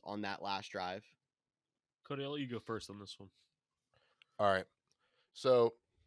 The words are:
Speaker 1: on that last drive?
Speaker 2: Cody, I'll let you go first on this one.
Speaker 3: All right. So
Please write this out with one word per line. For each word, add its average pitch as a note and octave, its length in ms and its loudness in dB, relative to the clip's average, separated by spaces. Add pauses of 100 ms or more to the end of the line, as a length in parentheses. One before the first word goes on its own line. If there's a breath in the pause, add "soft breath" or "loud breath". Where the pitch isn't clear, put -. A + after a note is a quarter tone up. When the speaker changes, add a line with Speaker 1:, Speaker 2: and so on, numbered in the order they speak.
Speaker 1:
on G#2 160 -6
that G2 200 -4
last G2 280 -4
drive? F#2+ 340 -6 (1040)
Speaker 2:
Cody, C#3 160 -6
I'll C#3 80 -6
let D3 80 -4
you C3+ 80 -4
go A#2 140 -6
first A2 280 -6
on G2+ 100 -14
this G2 200 -16
one. G2 100 -18 (1080 soft breath)
Speaker 3:
All G#2 100 6
right. F#2+ 160 4 (680)
So A#2+ 400 6 (340)